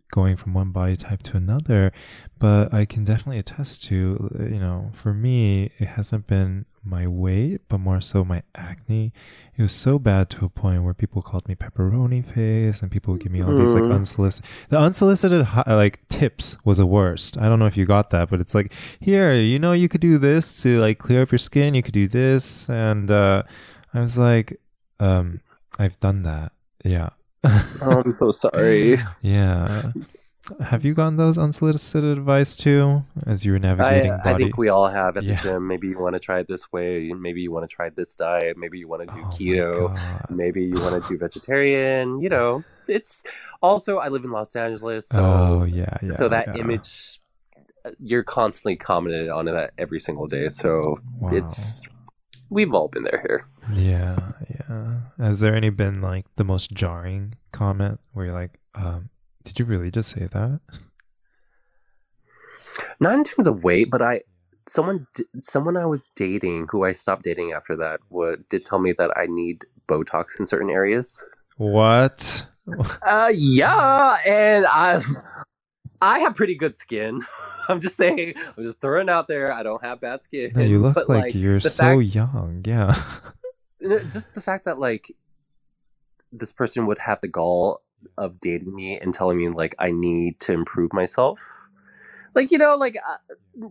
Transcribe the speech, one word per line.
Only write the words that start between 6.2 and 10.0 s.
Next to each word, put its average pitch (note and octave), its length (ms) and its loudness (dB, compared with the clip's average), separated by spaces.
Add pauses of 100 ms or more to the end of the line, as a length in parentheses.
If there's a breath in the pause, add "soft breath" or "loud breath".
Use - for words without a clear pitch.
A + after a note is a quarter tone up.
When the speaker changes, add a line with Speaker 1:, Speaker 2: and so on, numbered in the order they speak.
Speaker 1:
been F#2+ 380 0 (200)
my F2+ 220 -4
weight, F#2 600 0
but G2+ 100 -2
more F#2+ 220 0
so F#2+ 240 0
my F2+ 180 -4 (120)
acne. A2 580 -6 (440 loud breath)
It A#2+ 60 0
was G2+ 120 2
so C#3 240 2
bad G2 320 2